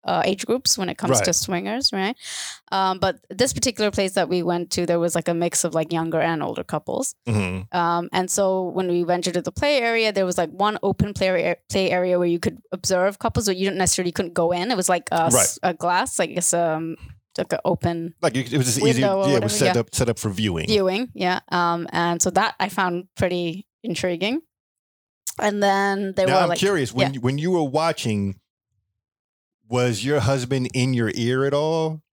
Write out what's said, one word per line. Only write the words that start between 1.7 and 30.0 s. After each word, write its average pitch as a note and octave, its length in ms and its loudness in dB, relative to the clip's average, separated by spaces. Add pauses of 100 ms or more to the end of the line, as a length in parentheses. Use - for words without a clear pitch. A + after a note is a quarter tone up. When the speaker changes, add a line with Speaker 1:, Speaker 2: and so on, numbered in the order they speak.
Speaker 1:
right? G3 240 -2 (560)
Um, F#3+ 260 0
but F#3+ 300 -2
this A3+ 240 -4
particular G#3+ 400 -2
place F#3+ 220 0
that F3+ 160 0
we F3+ 120 0
went F3 300 -2
to, F3 140 -2
there E3+ 120 2
was, E3+ 160 0
like, E3+ 140 -2
a E3+ 60 0
mix E3+ 280 0
of, D#3+ 120 -2
like, D#3+ 180 0
younger E3 280 0
and E3 220 0
older - 220 -6
couples. - 500 -4 (140)
Speaker 2:
Mm-hmm. G2 500 -2
Speaker 1:
Um, E3+ 320 0
and F#3 200 -2
so F#3+ 400 0
when F#3 180 -2
we F3 160 2
ventured F3 300 0
to F3 80 0
the - 100 -4
play D4 280 2
area, A3+ 300 2
there G3 160 0
was, F3+ 120 -2
like, E3 120 0
one G3+ 320 0
open G3 320 0
play F#3+ 140 0
area, F3 280 0 (120)
play F#3+ 240 0
area F3+ 260 2
where F3 80 2
you E3+ 140 0
could D#3+ 180 -4 (140)
observe F#3+ 480 0
couples, A3+ 260 -2
but F#3+ 120 0
you F#3+ 80 0
didn't F#3+ 120 -2
necessarily, F3+ 320 2
couldn't F3 240 -4
go E3+ 160 2
in. F3+ 220 0
It A3 40 2
was, F3+ 120 0
like, F3 240 2
a E3 140 2
s-, A#2+ 360 2
Speaker 2:
Right. F3+ 80 2
Speaker 1:
a E3+ 40 -6
glass, F3+ 440 0
like, F3 120 0
it's, - 220 -2
um, E3 440 0 (420)
like - 140 -4
an - 120 -4
open E3+ 560 -2
Speaker 2:
Like, E3+ 160 2
it, B2+ 160 -2
it D3+ 60 2
was B2+ 80 2
just B2 120 0
easy. C3 240 4
Speaker 1:
window - 180 2
or - 80 2
Speaker 2:
Yeah, C3 80 6
it A2+ 80 4
was G#2+ 80 0
Speaker 1:
whatever, G#2+ 60 -2 (120)
Speaker 2:
set - 60 0
Speaker 1:
yeah. A#2 40 2
Speaker 2:
up, - 140 -6
set A#2+ 140 2
up A2+ 100 -2
for G#2+ 120 -4
viewing. F#2 360 0
Speaker 1:
Viewing, G3+ 480 2
yeah. F3+ 260 0 (120)
Um, F3 400 0
and E3+ 280 0
so - 100 0
that F#3 280 0
I F#3+ 100 0
found F3+ 380 -2 (100)
pretty F3 520 -2 (160)
intriguing. F#3 580 -2 (960)
And G#3 240 0
then G3 540 2
they F#3+ 100 2
Speaker 2:
Now, D3+ 80 4
Speaker 1:
were - 80 6
Speaker 2:
I'm E3+ 60 2
Speaker 1:
like, E3+ 100 -2
Speaker 2:
curious, F#3 340 0
when B2+ 160 2
Speaker 1:
yeah. C3+ 60 -4
Speaker 2:
you, B2 60 -8
when C3 180 0
you E3+ 140 0
were E3+ 100 2
watching, B2+ 800 0 (1300)
was A#2+ 360 2